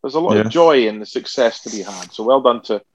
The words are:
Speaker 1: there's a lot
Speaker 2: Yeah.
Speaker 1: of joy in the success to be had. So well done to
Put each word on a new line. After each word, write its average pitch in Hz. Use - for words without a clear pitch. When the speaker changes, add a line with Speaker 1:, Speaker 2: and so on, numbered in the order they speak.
Speaker 1:
there's 135
a 156
lot 180
Speaker 2:
Yeah. -
Speaker 1:
of 110
joy 156
in 107
the 104
success 120
to 110
be 107
had. 92
So 110
well 131
done 120
to 104